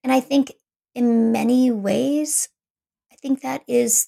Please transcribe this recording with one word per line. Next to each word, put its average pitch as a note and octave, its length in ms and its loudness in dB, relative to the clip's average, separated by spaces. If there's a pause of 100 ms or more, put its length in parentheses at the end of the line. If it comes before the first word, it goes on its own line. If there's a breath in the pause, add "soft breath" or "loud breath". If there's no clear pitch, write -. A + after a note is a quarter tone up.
And B3+ 80 -4
I C4 100 4
think C#4 320 -2 (420)
in A#3 380 2
many B3 380 2
ways, A#3+ 800 -2 (640)
I - 40 -20
think C4+ 260 -4
that C4+ 260 -8
is A#3+ 400 0